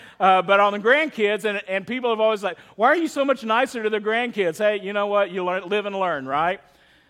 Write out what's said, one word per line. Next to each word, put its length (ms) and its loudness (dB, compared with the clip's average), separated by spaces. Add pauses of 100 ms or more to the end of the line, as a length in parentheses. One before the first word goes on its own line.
(180)
Uh, 240 6
but 160 4
on 140 4
the 80 -6
grandkids, 640 0
and, 240 -4
and 180 -6
people 240 -4
have 80 -2
always 240 2
like, 160 -6 (160)
"Why 140 2
are 80 4
you 100 0
so 180 -4
much 200 -2
nicer 400 0
to 40 -2
the 120 -2
grandkids?" 580 -2
Hey, 260 0
you 80 -6
know 140 -2
what? 240 0
You 140 -6
learn, 240 -4
live 180 -2
and 80 -6
learn, 320 -4
right? 340 -2 (500)